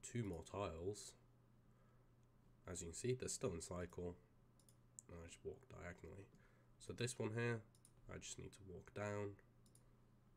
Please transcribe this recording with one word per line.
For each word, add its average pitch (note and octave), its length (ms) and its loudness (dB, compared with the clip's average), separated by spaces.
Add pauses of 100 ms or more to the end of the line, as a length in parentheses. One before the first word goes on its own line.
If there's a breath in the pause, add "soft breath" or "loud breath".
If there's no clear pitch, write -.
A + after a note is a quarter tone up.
two A#2+ 220 2
more E2+ 180 0
tiles. F#2+ 720 0 (1600 loud breath)
As F2+ 120 -2
you F2 60 -2
can E2 60 -6
see, A#2+ 200 6
they're G#2 160 0
still - 240 2
in E2 80 -2
cycle. F2 560 -2 (920)
And E2+ 140 -8
I E2 40 -8
just - 180 -12
walk - 240 -6
diagonally. F2 580 -8 (500 loud breath)
So - 140 -6
this A#2+ 260 4
one A2 200 4
here, A#2 240 6 (520)
I F2 40 -2
just - 200 -4
need - 140 -6
to - 160 -12
walk - 260 -8
down, G#2 440 2 (1000)